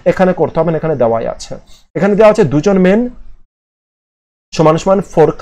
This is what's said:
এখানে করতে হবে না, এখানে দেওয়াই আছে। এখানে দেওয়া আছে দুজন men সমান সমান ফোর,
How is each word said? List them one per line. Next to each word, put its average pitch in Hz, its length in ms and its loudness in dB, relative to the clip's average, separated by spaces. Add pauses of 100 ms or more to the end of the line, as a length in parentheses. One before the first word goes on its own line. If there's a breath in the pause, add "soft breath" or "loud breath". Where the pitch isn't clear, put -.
এখানে 185 280 0
করতে 165 280 -2
হবে 165 100 -2
না, 160 60 -2
এখানে 156 200 -4
দেওয়াই 117 300 -2
আছে। - 280 -10 (400 soft breath)
এখানে 196 200 0
দেওয়া 214 160 6
আছে 214 140 2
দুজন 151 340 0
men 208 320 2 (1400)
সমান 160 220 2
সমান 196 240 0
ফোর, 165 420 0